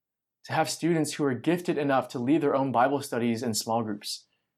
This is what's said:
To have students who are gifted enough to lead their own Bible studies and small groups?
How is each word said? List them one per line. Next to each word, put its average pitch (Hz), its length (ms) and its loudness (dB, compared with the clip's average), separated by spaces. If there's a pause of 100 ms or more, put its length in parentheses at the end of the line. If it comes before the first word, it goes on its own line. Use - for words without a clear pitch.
(440)
To - 80 -8
have 156 180 0
students 156 440 0
who 151 100 -2
are 139 100 2
gifted 165 440 0
enough 139 300 2
to 147 100 -8
lead 139 240 2
their 143 120 2
own 135 180 0
Bible 135 280 4
studies 117 420 0
and 117 140 -2
small 113 260 0
groups? - 420 -8 (340)